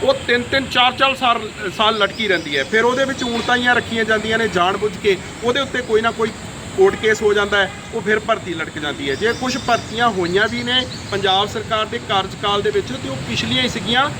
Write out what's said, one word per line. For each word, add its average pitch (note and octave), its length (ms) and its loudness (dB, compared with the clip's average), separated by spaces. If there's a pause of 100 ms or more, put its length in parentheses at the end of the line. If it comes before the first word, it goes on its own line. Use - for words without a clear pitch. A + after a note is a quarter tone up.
ਉਹ C4 100 4
ਤਿੰਨ B3 300 0
ਤਿੰਨ, C4+ 220 0
ਚਾਰ B3 260 2
ਚਾਰ C4+ 240 2
ਸਾਲ, A3+ 360 0 (260)
ਸਾਲ A3 200 2
ਲਟਕੀ G3+ 300 0
ਰਹਿੰਦੀ D3+ 300 0
ਹੈ। C#3 60 2
ਫਿਰ A3 220 2
ਉਹਦੇ B3+ 200 2
ਵਿੱਚ C4+ 180 -4
ਊਣਤਾਈਆਂ B3 520 2
ਰੱਖੀਆਂ A3+ 280 -2
ਜਾਂਦੀਆਂ A3 340 0
ਨੇ A3+ 100 2
ਜਾਣ F#3 300 2
ਬੁੱਝ G#3 200 -2
ਕੇ, G3 200 2 (260)
ਉਹਦੇ A#3+ 160 0
ਉੱਤੇ C4 220 -4
ਕੋਈ A3 200 2
ਨਾ A3+ 100 2
ਕੋਈ A3 180 -2 (480)
ਕੋਰਟ G3 180 6
ਕੇਸ A3 260 0
ਹੋ G#3 120 4
ਜਾਂਦਾ G3+ 240 2
ਹੈ, F#3+ 140 2 (220)
ਉਹ A3+ 80 -4
ਫਿਰ G#3 180 2
ਭਰਤੀ G3 340 -2
ਲਟਕ D#3+ 260 -6
ਜਾਂਦੀ C#3+ 300 -4
ਹੈ। C3+ 60 0
ਜੇ A3 180 0
ਕੁਛ B3+ 240 -4
ਭਰਤੀਆਂ A#3 520 0
ਹੋਈਆਂ F#3 380 2
ਵੀ A#3+ 160 -4
ਨੇ B3+ 240 0 (240)
ਪੰਜਾਬ G3 360 2
ਸਰਕਾਰ A3 380 -2
ਦੇ A3+ 140 -6 (100)
ਕਾਰਜਕਾਲ G3+ 520 0
ਦੇ G#3 100 0
ਵਿੱਚ G3+ 160 0 (160)
ਤੇ C4+ 60 -6
ਉਹ C4+ 60 -6
ਪਿਛਲੀਆਂ B3 480 -2
ਹੀ B3 60 2
ਸੀਗੀਆਂ। A#3+ 400 0 (100)